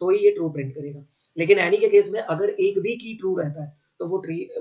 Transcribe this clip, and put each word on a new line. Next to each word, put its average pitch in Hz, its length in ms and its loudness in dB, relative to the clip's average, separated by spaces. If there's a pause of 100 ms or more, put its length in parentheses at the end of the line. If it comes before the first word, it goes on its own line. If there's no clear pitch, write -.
तो 180 80 0
ही 196 80 6
ये 202 140 6
true 175 200 -2
print 135 240 -6
करेगा। 143 280 -12 (340)
लेकिन 180 220 4
any 185 200 2
के 214 100 4
case 202 220 6
में 214 80 -4
अगर 196 320 -2
एक 202 280 0
भी 220 180 -2
की 226 200 -12
true 190 200 -2
रहता 151 260 -4
है 147 120 -14 (240)
तो 175 80 -8
वो 185 100 -2
tree, 170 300 -8 (140)